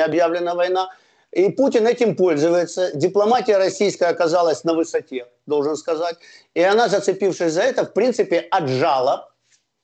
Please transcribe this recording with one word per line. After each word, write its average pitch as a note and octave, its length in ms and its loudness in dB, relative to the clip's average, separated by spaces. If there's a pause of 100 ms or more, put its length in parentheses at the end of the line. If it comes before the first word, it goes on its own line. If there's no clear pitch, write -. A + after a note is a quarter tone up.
объявлена E3+ 500 0
война. F#3 340 -2 (460)
И F#3+ 160 2
Путин A#3+ 360 2
этим A3 280 2
пользуется. E3+ 800 0
Дипломатия G3+ 640 2
российская F#3 480 0
оказалась E3+ 580 0
на E3 100 0
высоте, D3+ 520 -4 (200)
должен D3 300 -2
сказать. E3 400 -6 (380)
И D#3+ 80 0
она, G#3 260 4
зацепившись F3+ 640 0
за F3 100 0
это, B3+ 220 0
в - 80 -10
принципе, G#3 580 0
отжала C#3 800 0 (540)